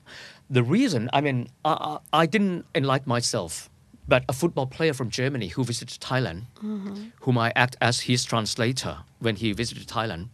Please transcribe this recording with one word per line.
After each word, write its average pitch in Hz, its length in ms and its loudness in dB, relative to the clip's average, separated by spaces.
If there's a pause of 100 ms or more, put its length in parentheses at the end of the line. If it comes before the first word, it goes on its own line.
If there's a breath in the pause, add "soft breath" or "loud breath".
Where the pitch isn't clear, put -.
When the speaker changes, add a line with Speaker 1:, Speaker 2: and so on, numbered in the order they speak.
(500 loud breath)
Speaker 1:
The 123 120 6
reason, 147 500 2
I 143 80 4
mean, 127 280 0 (160)
I, 151 340 0 (140)
I, 160 100 6
I 165 40 6
didn't 190 480 0
enlighten 135 340 2
myself, 117 600 -2 (380)
but 127 220 6
a 127 40 -2
football 147 340 0
player 156 260 0
from 123 180 -4
Germany 127 380 -2
who 127 160 -2
visited 120 360 -6
Thailand, 117 420 -2 (200)
Speaker 2:
Mm-hmm. 208 480 -8 (120)
Speaker 1:
whom 123 160 2
I 113 180 2
act 127 240 2
as 120 200 2
his 123 240 0
translator 113 760 -2 (220)
when 113 160 0
he 107 160 0
visited 117 360 -6
Thailand, 110 460 -4